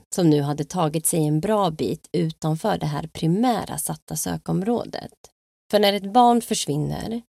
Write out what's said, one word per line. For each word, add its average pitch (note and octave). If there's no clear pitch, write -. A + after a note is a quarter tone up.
som F3
nu D3
hade D3
tagit D#3+
sig D#3+
en D#3
bra G3
bit D#3
utanför E3
det -
här D#3
primära F#3+
satta D#3+
sökområdet. F3+
För G#3
när G3+
ett G3
barn A#3+
försvinner D3